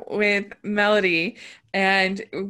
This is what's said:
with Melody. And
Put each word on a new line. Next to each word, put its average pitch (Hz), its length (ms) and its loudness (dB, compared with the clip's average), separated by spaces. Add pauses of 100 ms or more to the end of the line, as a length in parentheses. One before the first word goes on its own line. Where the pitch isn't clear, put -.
with 202 380 0 (160)
Melody. 208 720 2 (380)
And 190 480 0 (260)